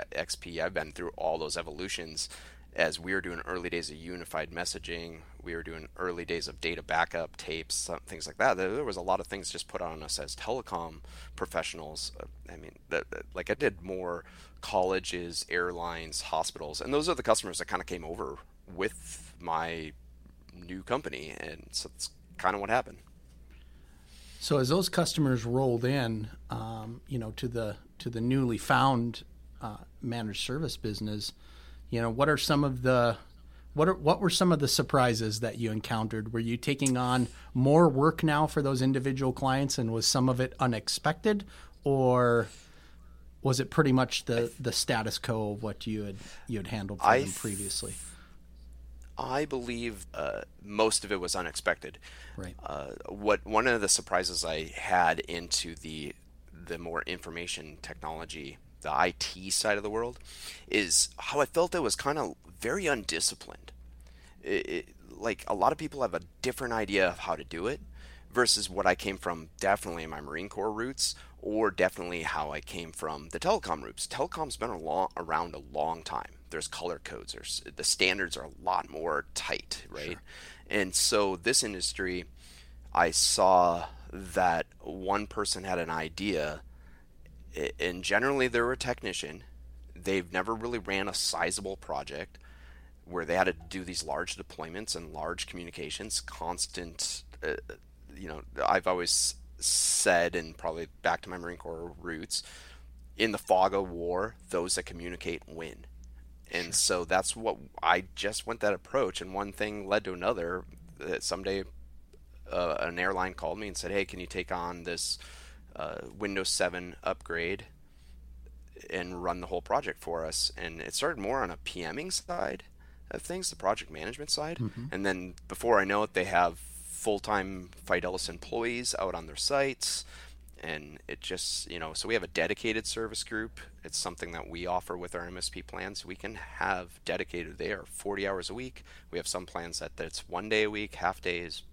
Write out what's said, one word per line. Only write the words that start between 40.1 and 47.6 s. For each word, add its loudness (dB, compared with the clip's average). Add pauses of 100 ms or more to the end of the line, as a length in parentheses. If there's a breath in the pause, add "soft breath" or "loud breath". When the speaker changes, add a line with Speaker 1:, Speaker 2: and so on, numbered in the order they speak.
Speaker 2:
of 4
it 2
unexpected, 2 (400 loud breath)
or 8 (960 loud breath)
was 4
it 0
pretty 6
much 4
the, 0
Speaker 1:
I 4
th- 0
Speaker 2:
the 0
status 2
quo 0
of -6
what -6
you -2
had, -6 (320 loud breath)
you -2
had -6
handled -4
for 0
Speaker 1:
I 10
Speaker 2:
them 0
Speaker 1:
th- -6
Speaker 2:
previously? -4 (1200 loud breath)